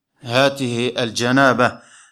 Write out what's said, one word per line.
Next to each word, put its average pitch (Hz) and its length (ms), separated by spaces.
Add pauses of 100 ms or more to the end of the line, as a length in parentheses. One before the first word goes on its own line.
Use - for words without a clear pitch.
(220)
هاته 123 760
الجنابة 120 800 (320)